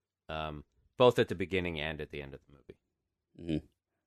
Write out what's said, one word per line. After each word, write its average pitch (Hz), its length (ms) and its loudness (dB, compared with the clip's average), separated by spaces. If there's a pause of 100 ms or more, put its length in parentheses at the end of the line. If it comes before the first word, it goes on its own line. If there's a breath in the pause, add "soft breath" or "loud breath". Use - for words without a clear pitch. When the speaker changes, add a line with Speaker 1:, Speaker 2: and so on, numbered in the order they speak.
(280)
Speaker 1:
um, 78 360 -8 (320)
both 123 220 8
at 117 100 2
the - 60 -6
beginning 87 460 -2
and 76 200 -4
at 76 100 -10
the 73 120 -10
end 69 120 -14
of 69 120 -16
the 71 100 -20
movie. - 1040 -12
Speaker 2:
Mm-hmm. - 80 -6 (400)